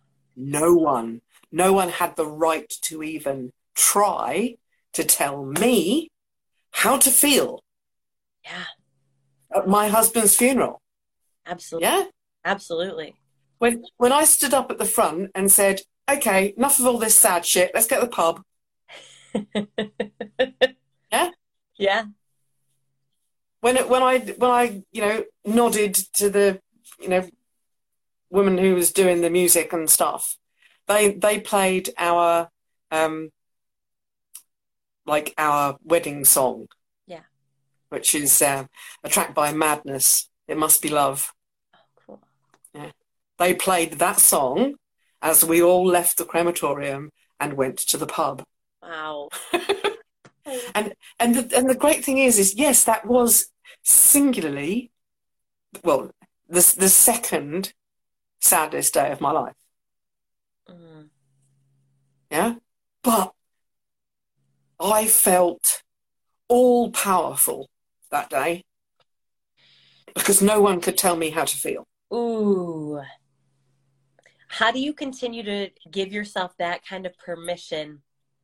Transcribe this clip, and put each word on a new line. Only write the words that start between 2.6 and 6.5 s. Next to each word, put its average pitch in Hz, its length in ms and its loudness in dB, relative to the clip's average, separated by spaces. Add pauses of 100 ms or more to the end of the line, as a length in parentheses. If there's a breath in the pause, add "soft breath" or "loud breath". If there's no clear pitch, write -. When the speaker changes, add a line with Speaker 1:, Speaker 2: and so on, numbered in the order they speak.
Speaker 1:
to 156 200 -8
even 139 500 -8 (220)
try 202 800 0 (380)
to 156 100 -2
tell 143 400 -2
me 214 640 0 (600)